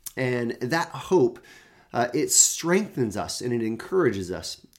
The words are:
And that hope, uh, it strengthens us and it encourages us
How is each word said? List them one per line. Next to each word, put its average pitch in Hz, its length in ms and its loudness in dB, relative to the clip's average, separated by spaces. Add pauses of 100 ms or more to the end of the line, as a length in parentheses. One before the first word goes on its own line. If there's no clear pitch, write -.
(160)
And 123 360 -2 (100)
that 156 260 -2
hope, 131 500 2 (540)
uh, 120 220 0
it 147 180 0
strengthens 160 880 2
us 82 240 -6
and 123 100 -2
it 117 100 0
encourages 110 680 0
us - 340 -10 (120)